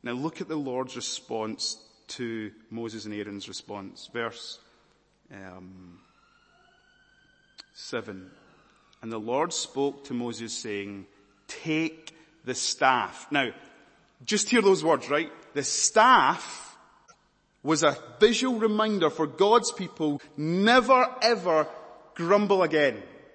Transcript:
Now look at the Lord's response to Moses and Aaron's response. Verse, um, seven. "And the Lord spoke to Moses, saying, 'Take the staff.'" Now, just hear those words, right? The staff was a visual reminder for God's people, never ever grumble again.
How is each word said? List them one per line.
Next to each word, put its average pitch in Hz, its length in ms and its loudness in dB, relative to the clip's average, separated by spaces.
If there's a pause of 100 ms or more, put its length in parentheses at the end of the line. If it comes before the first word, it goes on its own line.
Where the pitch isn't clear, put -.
Now 120 100 -6
look 143 280 -6
at 180 80 -8
the 160 80 -4
Lord's 131 400 -6
response - 800 -8 (320)
to 113 440 -8 (180)
Moses 110 340 -10
and 104 100 -10
Aaron's 101 340 -10
response. - 640 -16
Verse, - 460 -8 (760)
um, 92 640 -20 (1800)
seven. 101 560 -10 (680)
"And 113 100 -12
the 113 80 -8
Lord 127 340 -4
spoke 139 520 -6
to 131 100 -10
Moses, 117 380 -8
saying, 101 540 -10 (420)
'Take 160 680 -6 (300)
the 120 100 -6
staff.'" 123 760 0
Now, 135 220 0 (720)
just - 260 -2
hear 233 100 4
those 190 240 4
words, 139 240 0
right? 151 240 -2 (220)
The 139 100 -2
staff - 1120 4 (840)
was 151 200 0
a 147 140 4 (240)
visual 233 380 4
reminder 214 500 2
for 156 180 -2
God's 220 460 4
people, 156 480 -4 (160)
never 214 680 4 (160)
ever 180 440 2 (480)
grumble 190 480 4
again. 147 400 2 (320)